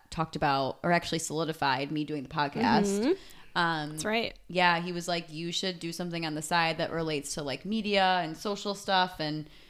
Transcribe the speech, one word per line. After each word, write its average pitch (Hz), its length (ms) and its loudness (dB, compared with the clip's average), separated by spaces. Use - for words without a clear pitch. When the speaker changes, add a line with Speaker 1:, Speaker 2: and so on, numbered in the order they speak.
Speaker 1:
talked - 260 -4
about, 139 480 2
or 170 80 4
actually 170 280 2
solidified 147 720 0
me 151 120 -2
doing 147 200 -6
the - 60 -14
podcast. 196 720 2
Speaker 2:
Mm-hmm. 262 120 2
Speaker 1:
Um, 160 340 0
Speaker 2:
That's 156 120 -8
right. 220 320 -2
Speaker 1:
Yeah, 175 320 4
he 180 100 -4
was 175 160 -4
like, 170 240 -2
"You 170 220 -6
should 185 260 -2
do 170 140 -6
something 170 320 -4
on 151 100 -4
the 156 60 -4
side 165 380 2
that 165 120 0
relates 156 440 -2
to, 160 80 -4
like, 135 220 -4
media 196 580 4
and 160 120 -6
social 202 400 -4
stuff." 185 440 2
And 151 280 -2